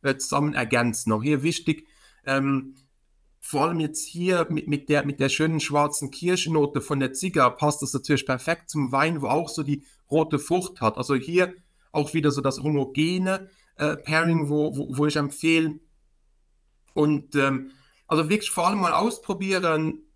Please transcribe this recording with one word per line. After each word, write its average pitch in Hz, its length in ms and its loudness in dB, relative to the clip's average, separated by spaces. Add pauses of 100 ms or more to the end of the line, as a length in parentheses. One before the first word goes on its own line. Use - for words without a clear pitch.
äh, 135 140 0
zusammen 143 380 0
ergänzen. 120 580 0
Auch 110 100 0
hier 139 200 0
wichtig, 160 440 -2 (380)
ähm, 135 500 -2 (720)
vor - 200 -2
allem 170 160 0
jetzt 151 260 -4
hier 175 440 0
mit, 156 180 -4
mit 143 200 -4
der, 147 160 2
mit 139 160 -4
der 135 80 2
schönen 160 320 0
schwarzen 147 520 0
Kirschnote 160 680 0
von 143 200 -2
der 131 120 0
Zigarre 139 440 2
passt 147 260 0
das 135 100 -4
natürlich 139 320 0
perfekt 147 460 -4
zum 135 220 -2
Wein, 151 280 2
wo 135 60 -4
auch 151 220 0
so 160 160 -6
die 143 200 -2 (260)
rote 156 280 2
Frucht 180 420 -2
hat. 110 160 0
Also 135 200 -2
hier 175 360 0 (380)
auch 147 240 -2
wieder 151 160 2
so 135 100 -2
das 135 220 -2
homogene, 160 880 0 (260)
äh, - 200 -2
Pairing, 160 520 0
wo, 151 280 0
wo, 135 200 -6
wo 147 100 2
ich 147 100 0
empfehle. 156 640 0 (1120)
Und, 151 400 2
ähm, 135 380 0 (340)
also 160 220 2
wirklich 208 220 0
vor 175 180 0
allem 202 120 0
mal 175 120 0
ausprobieren. 180 1120 0 (140)